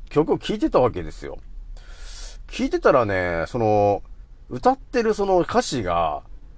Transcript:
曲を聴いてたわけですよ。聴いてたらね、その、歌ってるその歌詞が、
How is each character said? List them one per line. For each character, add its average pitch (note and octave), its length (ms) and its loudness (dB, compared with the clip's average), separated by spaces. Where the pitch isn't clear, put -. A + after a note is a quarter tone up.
曲 D#3 220 2
を - 40 0
聴 - 160 -4
い G#3+ 60 -4
て - 100 0
た E3 100 4
わ B2 120 4
け E2+ 100 -6
で D#2 100 -8
す - 140 -14
よ。 C#2 140 -10
聴 B3 140 -2
い C4+ 40 -2
て F4 100 0
た A#3+ 120 6
ら B2 160 6
ね、 F2+ 400 0
そ - 100 -6
の、 G#2 460 4
歌 B3 220 2
っ C4+ 40 -2
て - 240 -2
る G#3+ 140 2
そ G3+ 100 0
の F#3+ 140 4
歌 A3 240 2
詞 C3 180 -2
が、 E2+ 400 0